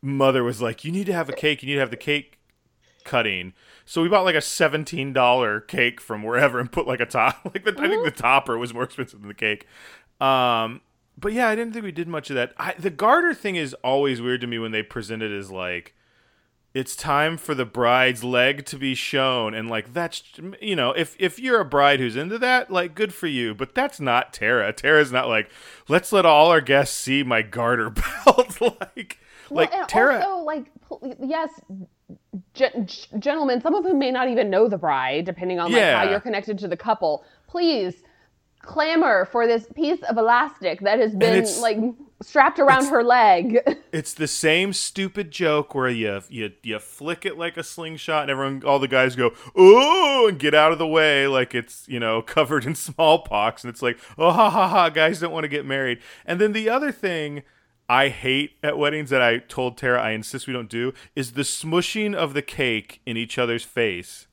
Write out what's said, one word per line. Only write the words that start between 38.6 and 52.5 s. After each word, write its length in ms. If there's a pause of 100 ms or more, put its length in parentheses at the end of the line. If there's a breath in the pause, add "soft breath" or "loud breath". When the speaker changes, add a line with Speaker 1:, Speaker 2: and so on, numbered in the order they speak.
Speaker 2:
clamor 720
for 140
this 280
piece 280
of 160
elastic 600
that 180
has 140
Speaker 1:
And 80
Speaker 2:
been, 220
Speaker 1:
it's, 180
Speaker 2:
like, 180 (420)
strapped 380
around 240
Speaker 1:
it's, 80
Speaker 2:
her 120
leg. 560 (180)
<laughs> 160
Speaker 1:
it's 200
the 160
same 460
stupid 560
joke 440
where 140
you, 400
you, 240 (100)
you 160
flick 460
it 140
like 180
a 60
slingshot 600
and 80
everyone, 360
all 120
the 80
guys 300
go, 160 (260 loud breath)
"Ooh," 720
and 100
get 160
out 180
of 60
the 80
way 400
like 280
it's, 340
you 100
know, 240
<laughs> 40 (100)
covered 300